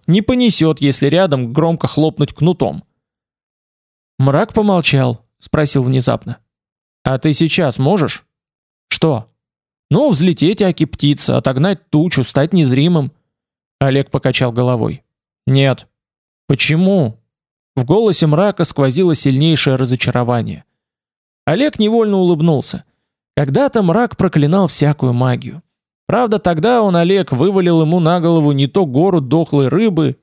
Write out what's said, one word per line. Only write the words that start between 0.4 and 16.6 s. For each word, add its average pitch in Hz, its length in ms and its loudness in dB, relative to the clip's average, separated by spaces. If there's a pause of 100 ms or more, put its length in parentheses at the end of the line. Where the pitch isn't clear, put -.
если 139 280 0
рядом 143 460 0
громко 160 340 -2
хлопнуть 147 460 -2
кнутом». 143 500 -2 (1400)
Мрак 139 340 0
помолчал, 147 720 0 (140)
спросил 147 440 -2
внезапно: 123 540 -2 (640)
«А 131 140 -2
ты 156 160 0
сейчас 156 460 0
можешь?» 147 460 -2 (640)
«Что?» 135 380 -2 (600)
«Ну, 254 200 2
взлететь, 180 520 0
аки 175 240 0
птица, 143 520 -2
отогнать 135 520 -2
тучу, 151 340 0
стать 147 300 -2
незримым». 147 580 2 (680)
Олег 135 320 0
покачал 127 400 -2
головой. 120 520 -2 (420)
«Нет». 135 420 0 (600)
«Почему?» 156 720 0 (560)